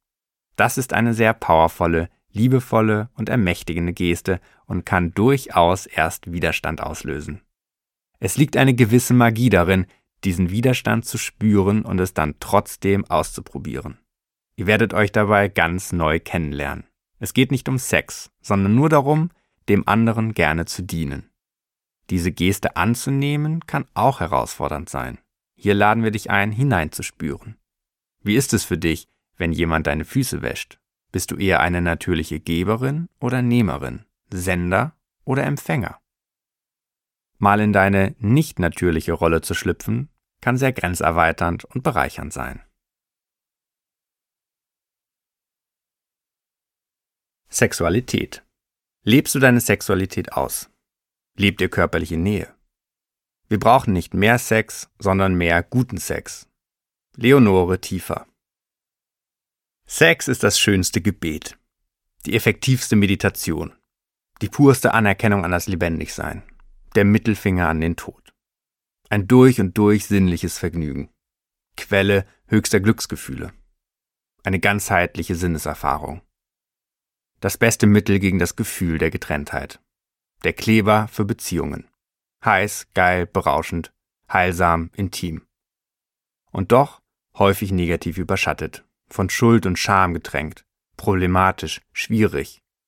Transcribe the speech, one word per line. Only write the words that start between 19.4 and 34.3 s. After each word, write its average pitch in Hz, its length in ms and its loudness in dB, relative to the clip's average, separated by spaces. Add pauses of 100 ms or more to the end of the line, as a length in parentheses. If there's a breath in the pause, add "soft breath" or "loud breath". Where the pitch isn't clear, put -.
dem 101 180 2
anderen 110 480 0
gerne 82 300 0
zu - 180 -10
dienen. 76 480 -8 (800)
Diese 87 220 -2
Geste - 440 -2
anzunehmen, 143 880 -2
kann - 260 -6
auch 127 260 0
herausfordernd 71 720 -6
sein. 62 300 -10 (360)
Hier 101 200 0
laden 107 280 2
wir 110 80 0
dich 104 200 -6
ein, 101 200 0
hineinzuspüren. 104 1080 -4 (640)
Wie 104 120 0
ist 127 200 0
es 107 100 0
für 85 140 -4
dich, 80 300 -4 (280)
wenn 85 160 -2
jemand 80 340 -2
deine 73 200 -4
Füße 127 340 -4
wäscht? - 400 -10 (320)
Bist 92 180 -6
du - 60 -8
eher 92 240 2
eine 87 220 0
natürliche 85 580 -4
Geberin 117 680 -4 (100)
oder 123 220 -2
Nehmerin, 90 640 -2 (260)